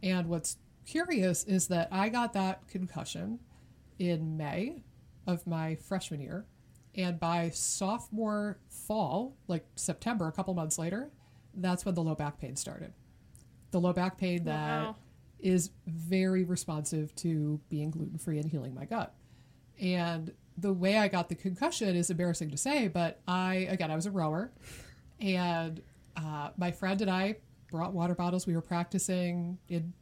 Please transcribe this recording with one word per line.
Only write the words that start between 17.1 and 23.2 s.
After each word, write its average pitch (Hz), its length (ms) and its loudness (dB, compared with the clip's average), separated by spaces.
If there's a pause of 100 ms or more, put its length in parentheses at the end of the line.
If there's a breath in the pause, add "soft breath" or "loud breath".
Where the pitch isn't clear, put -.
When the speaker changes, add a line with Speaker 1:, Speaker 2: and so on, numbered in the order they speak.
Speaker 1:
to 151 520 0
being 151 220 -2
gluten-free 160 480 -4
and 151 120 -2
healing 135 240 -4
my 139 120 -8
gut. - 280 -4 (640 loud breath)
And 170 540 0 (240)
the 196 160 2
way 190 260 4
I 208 100 6
got 180 200 0
the 170 60 -2
concussion 196 640 0
is 175 120 4
embarrassing 170 420 0
to 139 60 -6
say, 262 320 2
but 170 400 0